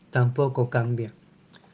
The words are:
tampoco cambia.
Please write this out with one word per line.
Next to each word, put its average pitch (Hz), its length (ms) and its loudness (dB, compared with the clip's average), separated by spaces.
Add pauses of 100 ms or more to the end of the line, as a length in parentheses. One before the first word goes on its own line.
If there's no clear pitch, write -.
(120)
tampoco 127 580 2
cambia. 117 440 -2 (600)